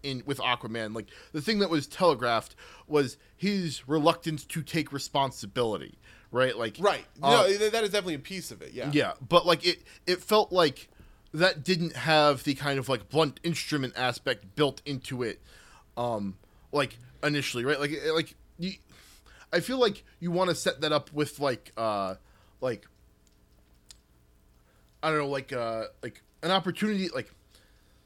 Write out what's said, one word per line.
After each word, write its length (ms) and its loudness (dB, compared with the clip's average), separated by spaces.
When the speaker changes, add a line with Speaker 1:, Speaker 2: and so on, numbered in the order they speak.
Speaker 1:
in, 220 -6
with 120 -2
Aquaman, 560 -2
like, 140 -10
the 100 -4
thing 160 0
that 120 2
was 180 0
telegraphed 680 2
was 300 2
his 520 -2
reluctance 560 2
to 180 -6
take 300 -4
responsibility, 1040 -4
right? 260 0
Like, 240 -4
Speaker 2:
Right. 240 2
Speaker 1:
uh, 80 4
Speaker 2:
No, 160 8
th-, 260 2
that 120 0
is 60 -2
definitely 240 -2
a 60 -6
piece 300 -12
of 120 -16
it, 100 -14
yeah. 200 -6
Speaker 1:
Yeah, 200 2
but, 180 6
like, 220 2
it, 160 0
it 160 0
felt 300 4
like 360 2
that 320 2
didn't 320 0
have 480 4
the 100 0
kind 240 -2
of, 100 -4
like, 200 -4
blunt 340 0
instrument 540 -4
aspect 600 -4
built 280 0
into 380 -6
it, 180 -4
um, 400 -4
like, 260 -2
initially, 420 -2
right? 140 0
Like, 140 -2
it, 220 -2
like, 200 -2
you, 140 -6
I 80 2
feel 180 -4
like 260 2
you 140 -4
wanna 240 2
set 240 -2
that 120 0
up 200 0
with, 260 -4
like, 380 -2
uh, 400 -2
like, 260 -4
I 80 0
don't 80 2
know, 100 0
like, 240 -4
uh, 320 -2
like, 200 -12
an 80 -2
opportunity, 600 0
like, 200 -8